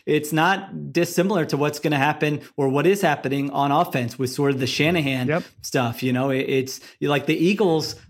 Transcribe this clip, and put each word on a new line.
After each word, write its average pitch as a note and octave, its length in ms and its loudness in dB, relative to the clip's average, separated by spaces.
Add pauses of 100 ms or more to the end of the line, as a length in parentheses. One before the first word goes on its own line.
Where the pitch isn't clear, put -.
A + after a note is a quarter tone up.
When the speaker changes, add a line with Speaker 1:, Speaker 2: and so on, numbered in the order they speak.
Speaker 1:
it's D3+ 260 0
not D#3+ 600 0
dissimilar F3 520 2
to D3+ 120 -2
what's D3 220 -2
gonna D3+ 180 0
happen D3 440 0 (140)
or C#3 140 0
what C#3+ 160 0
is G3+ 160 4
happening C#3 480 0
on C#3+ 220 0
offense C#3 480 0
with B2+ 100 -2
sort C#3+ 220 0
of C3 80 -2
the B2 80 0
Shanahan C#3+ 600 0
Speaker 2:
Yep. F3 140 -2 (200)
Speaker 1:
stuff. A#2+ 400 -2
You B2+ 100 0
know, C3 160 0
it, C3+ 120 0
it's C3+ 380 -2 (220)
like C#3+ 240 0
the D#3 100 2
Eagles F3 600 2 (140)